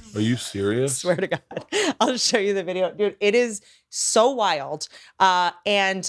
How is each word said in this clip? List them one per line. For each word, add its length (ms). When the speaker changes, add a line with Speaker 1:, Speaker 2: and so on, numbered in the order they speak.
Speaker 1:
<laughs> 140
Speaker 2:
Are 60
you 160
serious? 640
Speaker 1:
Swear 180
to 100
God. 140
<laughs> 300
I'll 160
show 220
you 160
the 100
video. 260
Dude, 300
it 140
is 260
so 400
wild. 580
Uh, 320
and 420